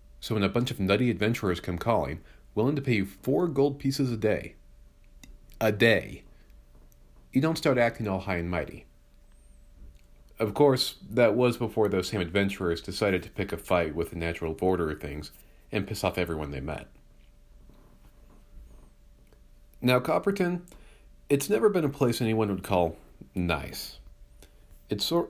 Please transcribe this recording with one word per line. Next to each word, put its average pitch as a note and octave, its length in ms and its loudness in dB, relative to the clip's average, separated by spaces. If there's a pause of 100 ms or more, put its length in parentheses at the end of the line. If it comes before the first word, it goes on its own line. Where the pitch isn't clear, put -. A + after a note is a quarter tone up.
(200)
So - 160 -4
when G#2 80 2
a F#2+ 60 4
bunch A#2+ 220 0
of - 80 -8
nutty G#2 320 4
adventurers G#2 480 0
come F2 180 -4
calling, E2 440 -2 (340)
willing B2 200 0
to C#3+ 60 -2
pay B2+ 140 0
you G2 100 2
four D3+ 420 -2
gold C#3 320 0
pieces C3+ 320 0
a A2+ 60 -4
day, G2 380 -2 (1040)
a A2 120 2
day, A2 520 2 (1080)
you C3 80 2
don't D#3+ 180 2
start C3+ 200 2
acting A#2 300 0
all F#2+ 140 -2
high F#2 160 -4
and E2+ 120 -4
mighty. F2 360 -6 (1500)
Of G#2 160 -2
course, C3+ 400 4 (120)
that A2+ 280 4
was B2 220 4
before A2 300 0
those F#2 200 0
same G#2 140 -2
adventurers F2+ 600 0
decided F#2+ 420 0
to - 60 -16
pick - 220 -8
a G2 60 -4
fight E2+ 360 0
with E2 160 -4
the - 60 -12
natural E2 440 -4
order F2+ 300 0
of D2+ 100 -6
things D2 320 -10 (400)
and G#2 140 -4
piss - 180 -6
off F#2 140 0
everyone D#2+ 320 -2
they C#2+ 100 -8
met. C#2+ 280 -8 (3000)
Now, B2+ 160 4
Copperton, F3 600 0 (680)
it's C#3 200 2
never A3 200 4
been F3+ 160 2
a C#3 40 0
place B2 320 0
anyone A2 280 2
would F#2 140 -4
call F2 340 2 (380)
nice. D#2 640 -4 (880)
It's G#2 160 -4
sor-, E3+ 240 0